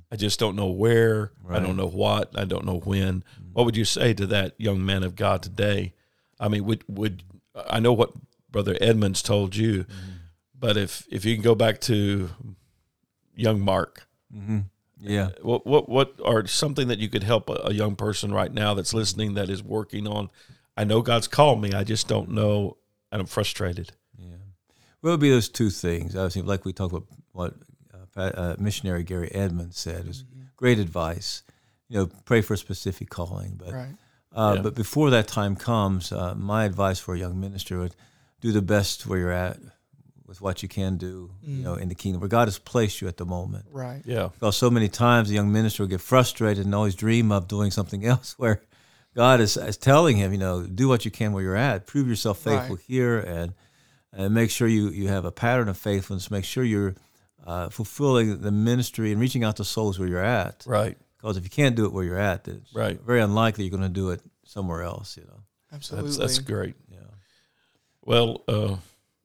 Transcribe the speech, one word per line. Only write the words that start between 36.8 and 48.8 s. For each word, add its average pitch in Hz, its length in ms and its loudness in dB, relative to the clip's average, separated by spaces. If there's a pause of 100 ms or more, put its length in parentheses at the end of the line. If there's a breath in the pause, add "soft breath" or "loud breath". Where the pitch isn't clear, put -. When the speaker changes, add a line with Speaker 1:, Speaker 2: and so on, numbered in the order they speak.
Speaker 2:
for 90 160 -8
a - 20 -4
young 90 220 -6
minister 95 400 -8
would 90 160 -6 (460 soft breath)
do 113 100 0
the 104 100 4
best 101 460 0
where 95 100 -2
you're 90 140 0
at 90 260 -2 (720)
with 92 140 -20
what 95 200 -4
you 95 80 -8
can 95 280 -2
do, 90 340 -12 (100)
you 139 160 -10
Speaker 3:
Mm. 131 60 -8
Speaker 2:
know, 131 100 -6
in 90 160 -6
the 92 60 -8
kingdom, 95 260 -4
where 101 60 -4
God 117 200 4
has 95 120 -4
placed - 420 -2
you 95 60 -6
at 87 100 -8
the 87 80 -8
moment. 95 460 -8
Speaker 3:
Right. 131 340 -12
Speaker 1:
Yeah. 113 260 -2
Speaker 2:
Because 104 260 0
so 123 120 6
many 113 180 6
times 117 440 6
a - 20 0
young 104 180 2
minister 107 300 2
will 98 80 -2
get 92 120 -2
frustrated 110 640 2
and 101 100 0
always 104 180 2
dream 110 380 2
of 95 160 2
doing 104 240 0
something 101 340 -4
<laughs> 123 80 4
else - 240 -2
where 110 240 2 (540 soft breath)